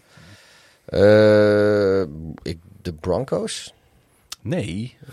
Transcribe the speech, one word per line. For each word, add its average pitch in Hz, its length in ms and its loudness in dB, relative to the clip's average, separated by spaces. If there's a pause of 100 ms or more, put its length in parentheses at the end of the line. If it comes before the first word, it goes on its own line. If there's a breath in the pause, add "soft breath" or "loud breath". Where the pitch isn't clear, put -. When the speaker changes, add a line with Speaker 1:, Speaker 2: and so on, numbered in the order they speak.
(840 soft breath)
Speaker 1:
Eh, 104 1160 4 (400)
ik, 82 160 -8 (240)
de 87 180 -8
Broncos? 110 760 -6 (680)
Speaker 2:
Nee, 110 560 -8 (160)